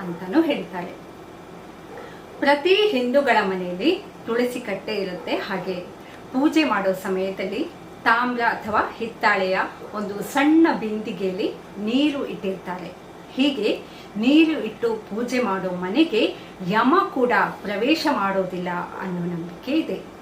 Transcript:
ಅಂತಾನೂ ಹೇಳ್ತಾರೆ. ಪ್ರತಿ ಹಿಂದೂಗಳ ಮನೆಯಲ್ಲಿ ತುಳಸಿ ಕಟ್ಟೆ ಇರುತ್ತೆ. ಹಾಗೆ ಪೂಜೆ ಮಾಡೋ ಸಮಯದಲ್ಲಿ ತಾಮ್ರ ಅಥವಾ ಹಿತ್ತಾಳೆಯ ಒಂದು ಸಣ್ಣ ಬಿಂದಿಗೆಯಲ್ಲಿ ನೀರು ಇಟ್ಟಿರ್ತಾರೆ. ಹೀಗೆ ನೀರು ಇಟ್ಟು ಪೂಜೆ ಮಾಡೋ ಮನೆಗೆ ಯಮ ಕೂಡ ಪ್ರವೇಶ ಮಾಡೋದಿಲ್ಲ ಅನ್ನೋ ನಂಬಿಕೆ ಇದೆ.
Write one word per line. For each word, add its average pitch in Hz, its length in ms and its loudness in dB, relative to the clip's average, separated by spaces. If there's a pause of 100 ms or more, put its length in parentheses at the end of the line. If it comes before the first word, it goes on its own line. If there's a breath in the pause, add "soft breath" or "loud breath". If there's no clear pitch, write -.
ಅಂತಾನೂ 185 420 0
ಹೇಳ್ತಾರೆ. 185 500 -2 (1500 loud breath)
ಪ್ರತಿ 294 340 6
ಹಿಂದೂಗಳ 262 680 4
ಮನೆಯಲ್ಲಿ 190 600 0 (240)
ತುಳಸಿ 247 340 0
ಕಟ್ಟೆ 214 340 -6
ಇರುತ್ತೆ. 190 420 -4
ಹಾಗೆ 185 380 -4 (580 loud breath)
ಪೂಜೆ 302 320 4
ಮಾಡೋ 196 280 2
ಸಮಯದಲ್ಲಿ 190 720 -2 (400)
ತಾಮ್ರ 240 360 2
ಅಥವಾ 214 400 0 (160)
ಹಿತ್ತಾಳೆಯ 196 640 0 (340)
ಒಂದು 202 280 -4
ಸಣ್ಣ 311 440 6 (140)
ಬಿಂದಿಗೆಯಲ್ಲಿ 214 760 -2 (240)
ನೀರು 262 480 0
ಇಟ್ಟಿರ್ತಾರೆ. 180 640 -6 (400)
ಹೀಗೆ 254 500 0 (340 loud breath)
ನೀರು 302 440 6
ಇಟ್ಟು 220 340 -2
ಪೂಜೆ 240 460 -4
ಮಾಡೋ 190 300 0
ಮನೆಗೆ 208 680 2 (320 loud breath)
ಯಮ 262 460 4
ಕೂಡ 247 180 4 (300)
ಪ್ರವೇಶ 226 480 2
ಮಾಡೋದಿಲ್ಲ 190 580 0 (320)
ಅನ್ನೋ 180 200 -4
ನಂಬಿಕೆ 175 520 -6
ಇದೆ. - 480 -2